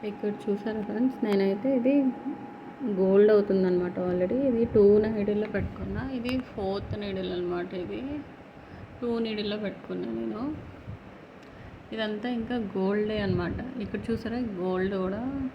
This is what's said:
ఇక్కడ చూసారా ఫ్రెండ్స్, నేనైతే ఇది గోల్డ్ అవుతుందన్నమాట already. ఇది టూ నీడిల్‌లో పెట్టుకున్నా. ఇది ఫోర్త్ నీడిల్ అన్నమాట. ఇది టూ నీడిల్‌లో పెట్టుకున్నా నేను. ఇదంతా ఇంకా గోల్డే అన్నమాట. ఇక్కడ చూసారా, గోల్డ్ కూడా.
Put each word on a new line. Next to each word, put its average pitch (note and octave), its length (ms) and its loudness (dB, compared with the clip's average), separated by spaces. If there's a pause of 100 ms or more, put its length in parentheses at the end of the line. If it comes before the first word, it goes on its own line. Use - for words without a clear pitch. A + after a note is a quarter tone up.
ఇక్కడ G#3 360 -4
చూసారా G#3+ 420 -2
ఫ్రెండ్స్, A3 400 0
నేనైతే G3+ 540 2
ఇది B3+ 180 4 (1000)
గోల్డ్ F#3+ 380 8
అవుతుందన్నమాట F#3 680 4
already. F3+ 440 2
ఇది A#3 220 4
టూ A3 180 6 (160)
నీడిల్‌లో G#3 480 0
పెట్టుకున్నా. G3 640 -4
ఇది B3 200 -4 (120)
ఫోర్త్ G3 560 -4
నీడిల్ F#3+ 320 -4
అన్నమాట. F3+ 420 -4
ఇది G3 260 -6 (960)
టూ A#3+ 160 -4 (100)
నీడిల్‌లో G#3+ 380 -2
పెట్టుకున్నా F#3+ 540 -6
నేను. A3+ 300 -4 (1500)
ఇదంతా G#3+ 380 -4
ఇంకా A#3 260 -2 (140)
గోల్డే G#3 500 0
అన్నమాట. F3+ 400 0 (200)
ఇక్కడ G3+ 240 -6
చూసారా, A3+ 360 -4 (160)
గోల్డ్ F#3 400 0
కూడా. F#3+ 260 -2 (340)